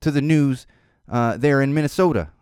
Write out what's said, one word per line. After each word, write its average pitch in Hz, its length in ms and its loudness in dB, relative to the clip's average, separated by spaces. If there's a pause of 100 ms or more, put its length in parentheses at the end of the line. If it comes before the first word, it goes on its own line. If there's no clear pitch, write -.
to 156 100 -2
the 143 100 0
news, 143 460 0 (420)
uh, 117 280 -2
there 139 240 2
in 139 120 0
Minnesota. 147 560 -2 (120)